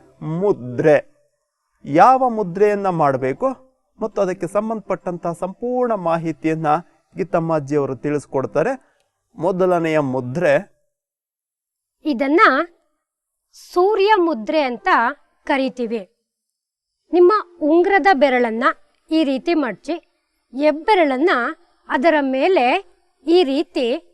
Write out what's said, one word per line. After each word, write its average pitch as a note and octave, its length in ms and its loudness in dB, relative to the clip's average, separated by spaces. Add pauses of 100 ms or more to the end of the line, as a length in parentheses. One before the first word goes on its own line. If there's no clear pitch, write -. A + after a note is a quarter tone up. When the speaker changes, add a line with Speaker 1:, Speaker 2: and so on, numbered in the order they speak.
(340)
Speaker 1:
ಮುದ್ರೆ, D3+ 600 0 (880)
ಯಾವ B3 460 4
ಮುದ್ರೆಯನ್ನ G3+ 640 0
ಮಾಡಬೇಕು C#3 560 0 (480)
ಮತ್ತು G#3+ 220 -6
ಅದಕ್ಕೆ F#3 280 -4
ಸಂಬಂಧಪಟ್ಟಂತಹ F#3+ 880 -6
ಸಂಪೂರ್ಣ A#3+ 540 -4 (100)
ಮಾಹಿತಿಯನ್ನ D#3+ 680 -4 (460)
ಗೀತಮ್ಮಾಜಿಯವರು D#3 840 -2
ತಿಳಿಸ್ಕೊಡ್ತಾರೆ. D3 760 -4 (640)
ಮೊದಲನೆಯ F3 680 0
ಮುದ್ರೆ, C3 480 -2 (1500)
Speaker 2:
ಇದನ್ನ C#4+ 360 0 (1200)
ಸೂರ್ಯ G4 460 0 (100)
ಮುದ್ರೆ D#4 420 -2
ಅಂತ B3 260 -4 (580)
ಕರಿತೀವಿ. B3+ 540 -4 (1120)
ನಿಮ್ಮ F4 200 6 (300)
ಉಂಗ್ರದ E4 520 2
ಬೆರಳನ್ನ B3 500 0 (460)
ಈ D#4+ 140 2
ರೀತಿ C4+ 300 -2
ಮಡ್ಚಿ, C#4 400 -4 (580)
ಹೆಬ್ಬೆರಳನ್ನ D4+ 800 2 (560)
ಅದರ D#4 260 2 (120)
ಮೇಲೆ C4+ 380 0 (600)
ಈ E4+ 180 4
ರೀತಿ C#4 400 -4 (300)